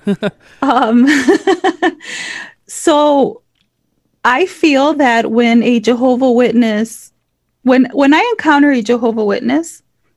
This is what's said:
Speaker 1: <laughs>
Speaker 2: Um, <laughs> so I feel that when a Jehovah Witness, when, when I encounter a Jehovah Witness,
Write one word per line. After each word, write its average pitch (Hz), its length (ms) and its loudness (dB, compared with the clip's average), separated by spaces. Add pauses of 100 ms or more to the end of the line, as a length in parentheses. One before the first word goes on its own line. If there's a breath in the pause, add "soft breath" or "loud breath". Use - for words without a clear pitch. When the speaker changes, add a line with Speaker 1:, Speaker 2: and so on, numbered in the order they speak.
Speaker 1:
<laughs> - 560 -8
Speaker 2:
Um, 254 440 2
<laughs> - 1600 -2
so 294 760 0 (840)
I 262 220 0
feel 294 480 0
that 233 360 0
when 233 320 2
a 233 180 0
Jehovah 254 500 0
Witness, 226 840 -2 (500)
when, 254 300 2
when 277 220 2
I 370 120 2 (100)
encounter 294 340 2
a 247 120 0
Jehovah 226 420 -2
Witness, 233 580 -4 (340)